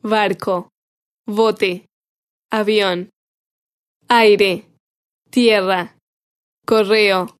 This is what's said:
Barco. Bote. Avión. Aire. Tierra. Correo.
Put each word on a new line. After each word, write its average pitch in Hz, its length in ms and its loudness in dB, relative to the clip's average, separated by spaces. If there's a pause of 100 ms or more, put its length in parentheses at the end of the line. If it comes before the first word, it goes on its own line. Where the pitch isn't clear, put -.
Barco. 202 680 -4 (560)
Bote. 214 600 -2 (680)
Avión. 202 580 -2 (960)
Aire. 208 600 2 (640)
Tierra. 190 680 0 (720)
Correo. 202 760 0